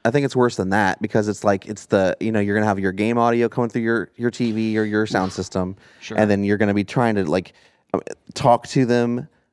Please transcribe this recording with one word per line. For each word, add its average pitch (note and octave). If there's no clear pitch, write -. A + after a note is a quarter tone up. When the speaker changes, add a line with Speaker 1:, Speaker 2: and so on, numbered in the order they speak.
Speaker 1:
I A2+
think C#3
it's C3
worse B2
than F#2+
that G2+
because G#2+
it's G#2
like, G2+
it's G#2+
the, F#2+
you A2
know, A2
you're G2+
gonna G#2+
have G2
your F#2+
game A2
audio A#2
coming A#2
through A#2
your, A2+
your A#2+
T A#2+
V A2
or G#2+
your G#2+
sound F#2+
system, F#2
Speaker 2:
Sure. A2
Speaker 1:
and G#2+
then G2+
you're G2+
gonna G2+
be G2+
trying A#2
to, G2
like, F2+
uh, -
talk A#2+
to C3
them A#2+